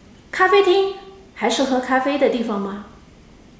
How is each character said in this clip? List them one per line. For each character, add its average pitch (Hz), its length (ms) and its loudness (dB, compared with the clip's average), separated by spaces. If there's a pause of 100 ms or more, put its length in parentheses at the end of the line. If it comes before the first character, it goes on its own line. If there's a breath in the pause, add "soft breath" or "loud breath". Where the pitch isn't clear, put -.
(300)
咖 370 180 0
啡 403 140 6
厅 392 320 2 (400)
还 220 160 -2
是 269 140 0
喝 254 160 0
咖 262 200 0
啡 285 160 -2
的 277 140 2
地 247 120 -4
方 214 180 -4
吗？ 196 260 -8 (720)